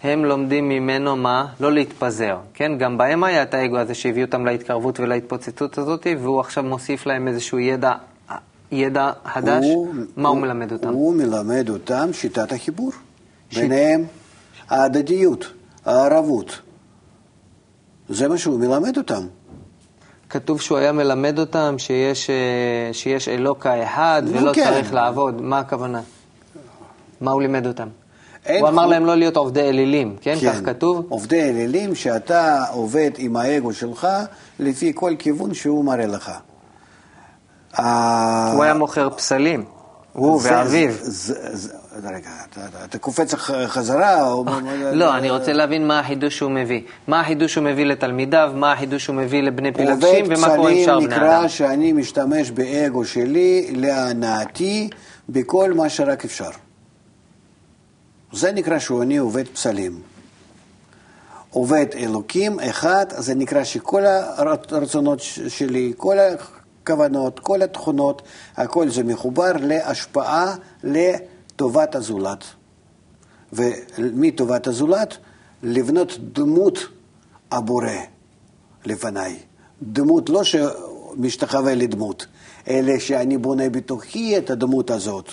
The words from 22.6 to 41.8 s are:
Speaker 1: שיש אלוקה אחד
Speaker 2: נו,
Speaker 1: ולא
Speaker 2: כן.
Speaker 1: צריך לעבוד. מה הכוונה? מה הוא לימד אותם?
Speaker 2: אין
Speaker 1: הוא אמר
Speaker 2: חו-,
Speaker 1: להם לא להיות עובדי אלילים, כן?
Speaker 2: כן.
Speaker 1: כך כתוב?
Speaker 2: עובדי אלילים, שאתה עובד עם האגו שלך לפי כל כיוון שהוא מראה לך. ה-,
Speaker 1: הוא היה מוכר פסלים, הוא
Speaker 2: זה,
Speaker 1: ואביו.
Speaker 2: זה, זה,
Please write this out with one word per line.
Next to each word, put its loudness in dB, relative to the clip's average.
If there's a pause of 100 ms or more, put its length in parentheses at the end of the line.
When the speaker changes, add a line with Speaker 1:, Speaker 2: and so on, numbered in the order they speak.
Speaker 1:
שיש -2
אלוקה 0
אחד 2
Speaker 2:
נו, 0
Speaker 1:
ולא 4
Speaker 2:
כן. 4
Speaker 1:
צריך 2
לעבוד. 0
מה -2
הכוונה? -6 (1200)
מה 0
הוא 2
לימד 0
אותם? -6 (580)
Speaker 2:
אין 2
Speaker 1:
הוא 6
אמר 6
Speaker 2:
חו-, 4
Speaker 1:
להם 4
לא 4
להיות 4
עובדי 2
אלילים, 2
כן? 0
Speaker 2:
כן. 2
Speaker 1:
כך -4
כתוב? 0
Speaker 2:
עובדי 0
אלילים, 0
שאתה 2
עובד 0
עם -4
האגו 0
שלך -6 (520)
לפי 0
כל 0
כיוון -2
שהוא 0
מראה 0
לך. -8 (1400)
ה-, 2
Speaker 1:
הוא 6
היה 6
מוכר 2
פסלים, 0 (480)
הוא 4
Speaker 2:
זה, 2
Speaker 1:
ואביו. 4
Speaker 2:
זה, -6 (220)
זה, -10 (260)